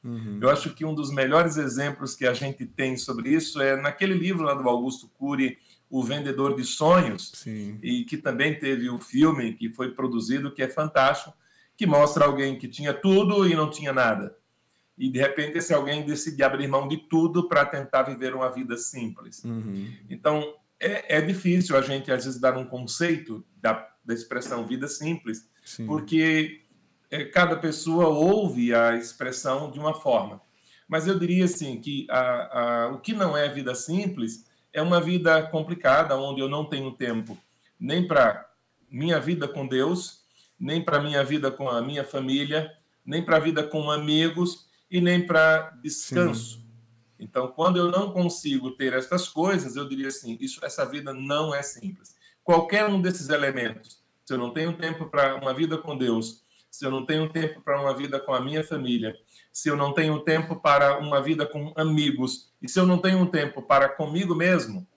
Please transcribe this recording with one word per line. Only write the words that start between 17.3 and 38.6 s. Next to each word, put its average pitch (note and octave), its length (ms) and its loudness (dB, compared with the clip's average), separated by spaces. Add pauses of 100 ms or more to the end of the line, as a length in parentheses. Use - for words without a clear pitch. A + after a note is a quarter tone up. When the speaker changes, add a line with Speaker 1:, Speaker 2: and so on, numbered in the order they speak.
Speaker 2:
pra D3 160 4
tentar C#3 380 -2
viver C3 320 -4
uma C3 160 -2
vida B2 260 -8
simples. - 680 -10
Speaker 1:
Uhum. A2 440 -8 (220)
Speaker 2:
Então, D3+ 440 -2 (260)
é, D#3+ 380 -2
é - 20 4
difícil F3+ 560 2
a C3 60 4
gente, C3+ 280 -6
às B2+ 140 -2
vezes, C3 160 -8
dar C3 160 2
um B2+ 80 -8
conceito B2+ 800 -4 (160)
da, A2 280 -2 (160)
da A#2 80 -6
expressão B2 540 -6
vida C3 220 -6
simples, D3+ 600 -6 (160)
Speaker 1:
Sim. - 220 -12
Speaker 2:
porque, D#3 760 0 (480)
é, D3+ 140 -6
cada E3 320 4
pessoa D#3+ 520 2
ouve D3+ 680 4
a A#2 220 6
expressão C3 720 -4
de C3 80 -14
uma D3+ 160 -2
forma. G#2 460 0 (460)
Mas D#3 200 -2
eu F#3+ 120 2
diria F3+ 260 4
assim, C#3 360 -2
que C#3 300 -6
a, B2 760 0
a, B2 40 -2
o C3+ 120 -8
que A3 120 -6
não F3+ 240 0
é D3 120 2
vida B2+ 260 -6
simples D#3 720 -4 (260)
é D#3 100 -4
uma F3 180 4
vida E3 440 4
complicada, D#3 720 2
onde C3+ 240 -4
eu C3+ 80 -2
não D3 160 -4
tenho C3+ 280 -8
tempo A2+ 440 -6 (420)
nem D#3+ 280 -2
pra C3+ 420 4 (420)